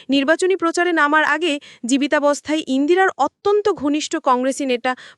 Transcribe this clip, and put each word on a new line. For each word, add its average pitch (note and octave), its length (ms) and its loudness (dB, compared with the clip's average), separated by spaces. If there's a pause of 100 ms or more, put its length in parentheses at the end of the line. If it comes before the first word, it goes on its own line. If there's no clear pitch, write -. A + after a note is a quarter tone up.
নির্বাচনী D#4 460 2
প্রচারে F4 380 -2
নামার D4+ 320 2
আগে D#4 280 -2 (320)
জীবিতাবস্থায় C#4+ 800 0
ইন্দিরার D#4 500 2
অত্যন্ত G4+ 540 0
ঘনিষ্ঠ D4 420 -4 (100)
কংগ্রেসী C4 420 0
নেতা B3+ 260 -2 (260)